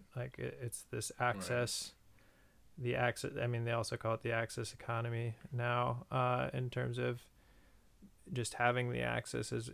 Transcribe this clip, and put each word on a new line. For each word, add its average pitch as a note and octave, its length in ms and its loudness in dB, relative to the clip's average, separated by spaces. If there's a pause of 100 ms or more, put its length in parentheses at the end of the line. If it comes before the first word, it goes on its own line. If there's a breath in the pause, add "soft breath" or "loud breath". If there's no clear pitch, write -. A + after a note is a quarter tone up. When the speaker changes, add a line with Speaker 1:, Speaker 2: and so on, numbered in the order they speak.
(160)
Speaker 1:
Like, B2+ 240 -6
it, B2+ 220 -4
it's - 280 -6
this A#2 300 -2
Speaker 2:
Right. D3+ 160 4
Speaker 1:
access B2 560 0 (920 soft breath)
the A#2+ 140 0
access, B2 360 0 (100)
I A#2+ 60 2
mean, A#2 180 0
they A#2 60 2
also A#2 260 0
call A2+ 160 0
it A2 100 -4
the A#2 80 0
access A2+ 420 -2
economy A#2 640 -2 (160)
now, B2 600 2
uh, B2+ 420 4
in B2+ 160 0
terms B2 280 -2
of B2 240 0 (1120 soft breath)
just A#2+ 240 -2
having B2 360 4
the A#2+ 100 0
access A#2+ 500 0
is, A#2+ 220 -2